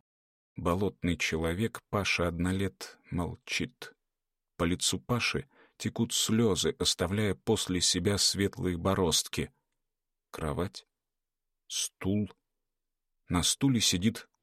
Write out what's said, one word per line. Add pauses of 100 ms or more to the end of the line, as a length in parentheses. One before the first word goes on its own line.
(580)
Болотный
человек
Паша
Однолет (140)
молчит. (600)
По
лицу
Паши (300)
текут
слёзы,
оставляя
после
себя
светлые
бороздки. (800)
Кровать, (800)
стул. (960)
На
стуле
сидит (140)